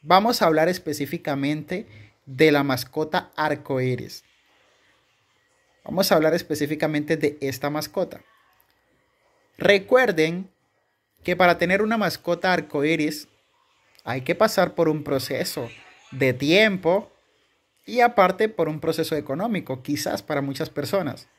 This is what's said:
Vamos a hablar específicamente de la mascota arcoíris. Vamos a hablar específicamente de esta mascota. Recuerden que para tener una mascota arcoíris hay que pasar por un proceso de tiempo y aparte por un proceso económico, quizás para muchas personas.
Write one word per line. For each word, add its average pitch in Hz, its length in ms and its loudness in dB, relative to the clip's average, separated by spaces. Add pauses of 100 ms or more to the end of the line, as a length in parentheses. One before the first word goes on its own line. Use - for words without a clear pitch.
Vamos 196 400 4
a 202 40 4
hablar 160 240 4
específicamente 151 1160 -6 (400)
de 143 260 4
la 143 120 4
mascota 151 720 -4
arcoíris. 131 880 -4 (1600)
Vamos 190 260 -2
a 196 60 4
hablar 156 180 4
específicamente 151 840 -2
de 151 240 -2
esta 135 280 -4
mascota. 151 520 -6 (1400)
Recuerden 190 920 2 (760)
que 175 120 -2
para 175 220 4
tener 185 240 2
una 220 160 0
mascota 175 560 -2
arcoíris 151 760 -2 (760)
hay 127 160 -4
que 165 140 -2
pasar 190 380 2
por 165 140 2
un 156 160 0
proceso 139 680 -4 (420)
de 131 200 2
tiempo 180 800 2 (760)
y 233 140 -4
aparte 214 480 4
por 170 220 -2
un 151 100 -8
proceso 160 380 -2
económico, 147 680 -4
quizás - 400 -4
para 143 180 -4
muchas 139 280 -6
personas. 147 580 -4 (120)